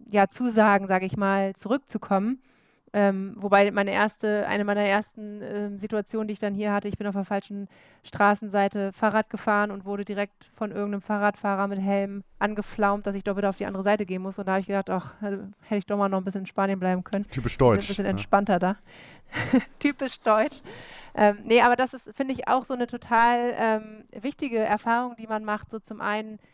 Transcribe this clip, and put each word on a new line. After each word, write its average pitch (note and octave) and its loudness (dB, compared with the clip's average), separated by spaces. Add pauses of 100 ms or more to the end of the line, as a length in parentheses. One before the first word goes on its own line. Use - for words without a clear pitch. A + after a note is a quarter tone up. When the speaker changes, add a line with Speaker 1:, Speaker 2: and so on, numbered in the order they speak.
(100)
Speaker 1:
ja, G3+ 4
zusagen, G#3+ 4
sag F#3 2
ich F#3+ -6
mal, G3 0
zurückzukommen. G#3+ -2 (520)
Ähm, G3 0
wobei G3+ 4
meine G3+ 0
erste, G#3 0
eine G#3 0
meiner G#3 0
ersten, G#3 -2
ähm, G#3 -6
Situationen, G#3+ -4
die G#3+ -6
ich G3 -8
dann G3+ -4
hier G#3 -2
hatte, G3+ -2
ich G3 -6
bin G#3 -6
auf G3 -4
der G3 -2
falschen G3+ -6 (360)
Straßenseite G3+ 2
Fahrrad G#3+ 0
gefahren G#3 0
und G3 -12
wurde G3+ -6
direkt G3+ -6 (100)
von G#3 -6
irgendeinem G3+ -4
Fahrradfahrer G3+ 0
mit G3+ -4
Helm G3 0 (160)
angeflaumt, G#3 -2
dass G3+ -4
ich G3 -8
doch G3+ -2
bitte G3+ 0
auf F#3+ -2
die G3 -8
andere F#3+ -6
Seite G3+ 2
gehen F#3 -6
muss. F#3+ -8
Und F#3+ -6
da F#3+ 0
hab G3 2
ich F#3 -10
gedacht, G3 -2
„Ach, F#3 -4
äh, G3+ -6 (260)
hätte G#3 -2
ich G3 -6
doch G3+ -2
mal G3 2
noch G3 0
ein F#3 -4
bisschen F#3+ -6
in F#3 -10
Spanien G3 0
bleiben F#3 0
können.“ G3+ -4
Speaker 2:
Typisch A#2+ -4
Speaker 1:
Die - -
sind - 0
Speaker 2:
deutsch, B2+ 6
Speaker 1:
ein - -8
bisschen G3 -4
Speaker 2:
ne? G3 -2
Speaker 1:
entspannter G3+ 2
da. F3+ 0 (560)
<laughs> - 0
Typisch C#4 -4
deutsch. A3 2 (540)
Ähm, G#3 6
nee, A#3 6
aber A#3+ 6
das B3+ 0
ist, A#3+ -18
finde C4+ -2
ich, - -6
auch B3 2
so C4+ -6
eine B3 -2
total, A#3+ 2
ähm, G#3+ -2 (180)
wichtige B3+ -4
Erfahrung, A#3 0
die A3 -16
man G#3+ -4
macht, G#3+ -6
so A3 -10
zum G#3+ -14
einen G#3+ -4 (140)